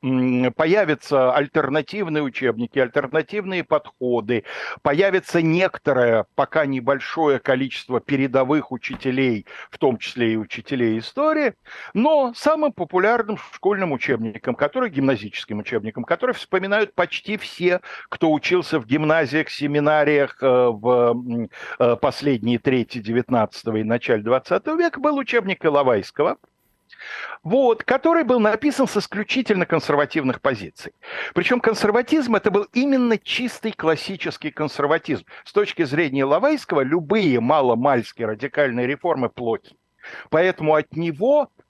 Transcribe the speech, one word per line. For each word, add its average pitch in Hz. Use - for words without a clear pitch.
м, 127
появятся 151
альтернативные 151
учебники, 120
альтернативные 156
подходы, 120
появится 175
некоторое, 139
пока 147
небольшое 135
количество 127
передовых 135
учителей, 127
в -
том 131
числе 117
и 113
учителей 113
истории, 294
но 262
самым 302
популярным 202
школьным 190
учебником, 120
который, 147
гимназическим 113
учебником, 110
который -
вспоминают 208
почти 190
все, 180
кто -
учился 160
в 113
гимназиях, 151
семинариях, 147
э, 127
в, 120
м, 117
э, 120
последние 123
трети 127
девятнадцатого 113
и 110
начале 113
двадцатого 131
века, 339
был 294
учебник 220
Иловайского, 135
вот, 233
который 320
был 247
написан 220
с -
исключительно 202
консервативных 143
позиций. 101
Причем 240
консерватизм – 233
это -
был 202
именно 247
чистый -
классический 160
консерватизм. 151
С -
точки 202
зрения 139
Иловайского 175
любые 156
маломальски 123
радикальные 123
реформы 139
плохи. 117
Поэтому 160
от -
него 180